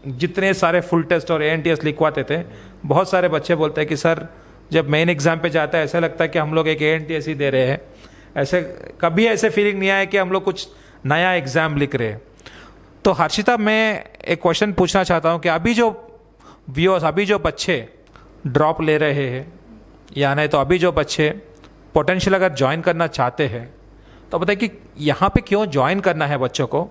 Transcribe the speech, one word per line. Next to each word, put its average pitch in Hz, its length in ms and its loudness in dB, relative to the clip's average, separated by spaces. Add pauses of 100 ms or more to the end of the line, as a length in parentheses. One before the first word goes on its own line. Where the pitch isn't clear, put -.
जितने 175 480 -2
सारे 180 260 2
full 170 220 0
test 170 280 0
और 156 120 0
एएनटीएस 156 420 0
लिखवाते 151 400 0
थे, 165 200 -4 (400)
बहुत 160 260 2
सारे 180 180 2
बच्चे 160 260 0
बोलते 156 260 -2
हैं 156 80 -2
कि, 151 80 -2
"सर, 165 320 -2 (440)
जब 151 160 2
main 160 220 2
exam 165 280 0
पे 160 120 -2
जाता 151 280 0
है, 156 60 0
ऐसा 165 140 -2
लगता 165 260 0
है 160 40 -2
कि 165 100 -2
हम 156 160 -2
लोग 160 140 2
एक 156 140 -2
एएनटीएस 156 460 -2
ही 160 60 -4
दे 139 160 0
रहे 131 160 2
हैं।" 139 140 -2 (560)
ऐसे, 151 240 0 (400)
कभी 170 260 2
ऐसे 220 240 2
feeling 208 280 0
नहीं 190 120 0
आया 196 140 2
कि 196 120 -4
हम 185 140 0
लोग 190 140 -2
कुछ 185 240 -4 (380)
नया 170 260 2
exam 156 440 0
लिख 139 180 -2
रहे 120 140 -2
हैं। 113 140 -8 (840)
तो 196 80 4
हर्षिता, 214 440 0
मैं 220 480 0 (240)
एक 165 140 -2
question 185 300 0
पूछना 185 320 2
चाहता 165 260 0
हूँ 170 100 -2
कि 175 80 -2
अभी 170 260 0
जो 226 440 0 (520)
viewers, 170 340 2
अभी 170 220 0
जो 202 120 0
बच्चे 147 500 -4 (580)
drop 151 340 2
ले 156 180 2
रहे 151 140 2
हैं 135 480 -6 (560)
या 139 180 2
नहीं, 151 140 0
तो 147 100 2
अभी 147 200 2
जो 170 140 2
बच्चे 151 380 0 (640)
potential 185 400 2
अगर 185 200 2
ज्वाइन 135 260 0
करना 165 260 0
चाहते 139 400 -2
हैं, 120 280 -10 (580)
तो 175 60 -2
बताइए 185 180 0
कि 202 140 -2 (280)
यहाँ 147 300 0
पे - 120 -2
क्यों 208 260 0
ज्वाइन 147 340 0
करना 156 260 0
है 143 120 -2
बच्चों 127 280 -2
को? 165 240 -4